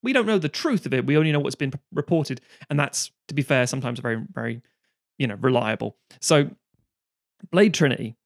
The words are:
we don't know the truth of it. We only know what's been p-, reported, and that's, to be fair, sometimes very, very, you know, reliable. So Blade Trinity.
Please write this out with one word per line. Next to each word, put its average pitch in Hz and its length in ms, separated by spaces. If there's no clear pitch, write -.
we 254 100
don't 240 140
know 214 120
the 156 120
truth 269 340
of 131 100
it. 127 120
We 143 100
only 156 160
know 147 80
what's 139 160
been 139 160
p-, 143 60
reported, 151 480
and - 100
that's, - 320
to - 60
be 143 80
fair, 131 240
sometimes 123 340
very, 117 220
very, 117 280
you 135 80
know, 104 140
reliable. 113 560
So 147 300
Blade 202 240
Trinity. 123 520